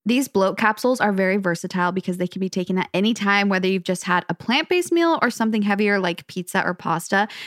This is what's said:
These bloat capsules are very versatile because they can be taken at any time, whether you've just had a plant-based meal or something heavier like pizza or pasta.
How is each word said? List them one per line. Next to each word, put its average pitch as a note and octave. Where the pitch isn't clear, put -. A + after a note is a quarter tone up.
These B3+
bloat F#3+
capsules A3+
are G#3
very F#3+
versatile F3+
because F#3
they F3+
can F#3
be F#3+
taken F#3
at -
any G#3
time, G3+
whether F#3
you've F#3+
just F#3
had F3
a F3
plant-based F4
meal E4+
or B3
something A3
heavier G3+
like F3
pizza F#3
or F3+
pasta. F3